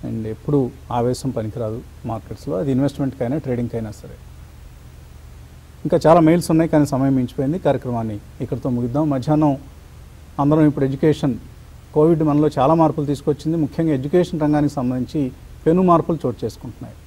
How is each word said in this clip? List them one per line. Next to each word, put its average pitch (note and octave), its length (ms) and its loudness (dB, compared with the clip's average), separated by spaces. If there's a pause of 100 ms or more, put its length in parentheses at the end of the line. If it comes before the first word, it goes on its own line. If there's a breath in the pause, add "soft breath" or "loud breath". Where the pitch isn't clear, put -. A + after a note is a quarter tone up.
And A2+ 220 -6
ఎప్పుడూ B2+ 440 0 (220)
ఆవేశం B2 380 -2
పనికిరాదు A2+ 520 -6 (240)
మార్కెట్స్లో, A2+ 500 -8
అది D#3 160 -2
ఇన్వెస్ట్‌మెంట్‌కైనా, C3+ 680 -2
ట్రేడింగ్‌కైనా A#2+ 520 -4
సరే. - 200 -16 (1700)
ఇంకా D#3 220 2
చాలా E3 140 8
మెయిల్స్ E3 300 4
ఉన్నాయి, D#3+ 200 2
కానీ D3 160 4
సమయం C3+ 280 0
మించిపోయింది. C3 440 -2
కార్యక్రమాన్ని A#2 600 -2 (220)
ఇక్కడితో C3+ 300 -6
ముగిద్దాం. B2+ 400 -2
మధ్యాహ్నం D3 460 2 (840)
అందరం D3+ 260 4
ఇప్పుడు C#3 180 2
ఎడ్యుకేషన్, C#3 500 0 (600)
కోవిడ్ D#3 280 4
మనలో D3 360 2
చాలా C#3 160 4
మార్పులు D#3 320 2
తీసుకొచ్చింది. D3+ 520 -2
ముఖ్యంగా D#3 360 -2
ఎడ్యుకేషన్ D#3+ 460 0
రంగానికి D3 340 0
సంబంధించి B2+ 580 -4 (340)
పెను F3 160 4
మార్పులు E3+ 440 2
చోటు B2 180 -6
చేసుకుంటున్నాయి. A#2 500 -12 (120)